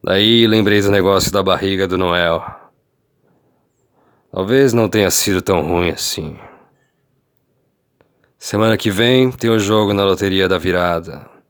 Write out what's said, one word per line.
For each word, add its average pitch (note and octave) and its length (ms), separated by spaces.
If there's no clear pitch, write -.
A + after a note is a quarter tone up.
Daí A2+ 420
lembrei G#2 360
do G2+ 80
negócio F#2+ 420
da G2 100
barriga F#2+ 460
do F#2 100
Noel. F2 460
Talvez A2+ 420
não A2+ 160
tenha G2 220
sido F#2 300
tão F2 220
ruim F2 280
assim. - 480
Semana G#2+ 380
que G#2+ 140
vem B2 420
tem A#2 180
o A2+ 80
jogo G#2 340
na G2 120
Loteria F#2+ 420
da F2+ 120
Virada. F2 720